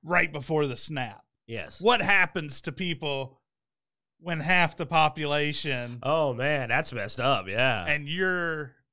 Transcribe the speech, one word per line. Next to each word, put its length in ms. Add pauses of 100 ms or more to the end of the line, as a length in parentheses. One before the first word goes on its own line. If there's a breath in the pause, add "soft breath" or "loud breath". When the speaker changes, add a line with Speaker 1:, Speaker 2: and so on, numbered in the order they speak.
Speaker 1:
right 280
before 360
the 80
snap. 480 (240)
Speaker 2:
Yes. 320
Speaker 1:
What 200
happens 600
to 100
people 680 (800)
when 200
half 360
the 100
population 1160
Speaker 2:
Oh, 320
man, 340
that's 240
messed 280
up, 280
yeah. 380
Speaker 1:
and 220
you're 680 (180)